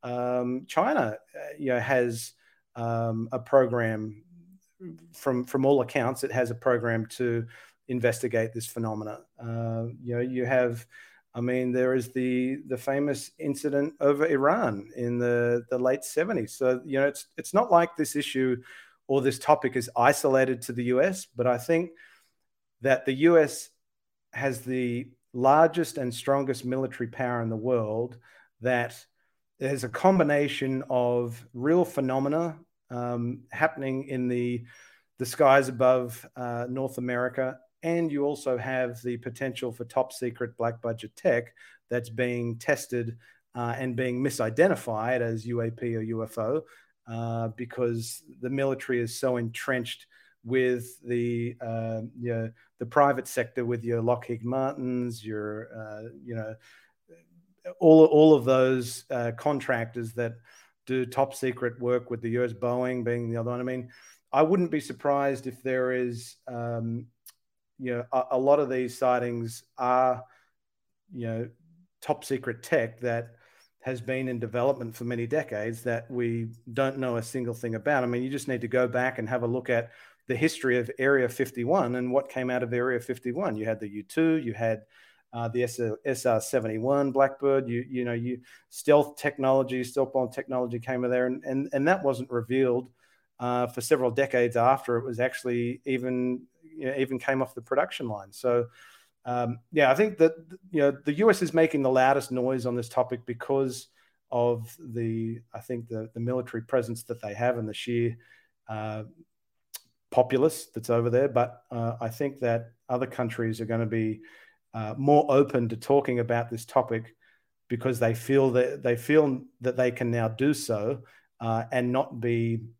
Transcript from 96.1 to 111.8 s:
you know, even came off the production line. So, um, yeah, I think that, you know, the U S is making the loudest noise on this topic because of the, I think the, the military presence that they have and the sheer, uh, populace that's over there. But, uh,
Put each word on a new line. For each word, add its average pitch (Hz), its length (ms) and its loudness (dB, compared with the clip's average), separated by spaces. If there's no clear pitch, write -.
you - 240 -10
know, 135 100 -4
even 131 220 -2
came 135 240 0
off - 120 -6
the 120 80 -12
production 135 460 -2
line. 98 220 -8
So, 120 360 0
um, 120 360 -4
yeah, 143 180 6
I 135 40 8
think 208 240 2
that, 160 140 8
you 156 100 0
know, 139 100 6
the 139 240 -4
U 214 160 6
S 202 120 4
is 156 120 -2
making 160 280 4
the 131 80 4
loudest 131 420 4
noise 127 340 -2
on 120 80 -2
this 120 140 -4
topic 123 360 -2
because 127 640 -4
of 120 480 0
the, 113 640 -4
I 110 60 -10
think 120 280 -8
the, 113 240 -8
the 117 80 -10
military 120 420 -4
presence 117 420 -2
that 117 180 -8
they 104 120 -8
have 120 220 2
and 110 120 -4
the 107 60 -8
sheer, 117 420 -2
uh, 107 360 -8
populace 131 640 2
that's 117 160 -6
over 117 180 4
there. 127 200 4
But, 120 420 0
uh, 117 300 -4